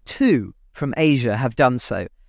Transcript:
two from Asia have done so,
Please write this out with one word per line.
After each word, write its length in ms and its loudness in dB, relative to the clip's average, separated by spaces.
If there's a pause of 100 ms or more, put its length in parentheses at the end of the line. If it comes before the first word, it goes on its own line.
two 480 0 (180)
from 260 -6
Asia 400 2
have 180 -2
done 240 2
so, 300 -8 (200)